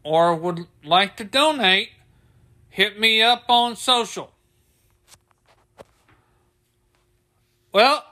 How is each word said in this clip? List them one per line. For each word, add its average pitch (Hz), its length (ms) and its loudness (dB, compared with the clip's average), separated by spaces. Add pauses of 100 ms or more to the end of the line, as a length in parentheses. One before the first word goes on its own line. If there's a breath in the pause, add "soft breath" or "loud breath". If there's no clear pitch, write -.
or 165 320 2
would 170 300 -8 (180)
like 185 340 0
to 226 60 -12
donate, 214 680 0 (800)
hit 202 300 -4
me 220 220 0
up 233 280 0
on 240 260 0
social. 226 560 -4 (3500)
Well, 262 400 2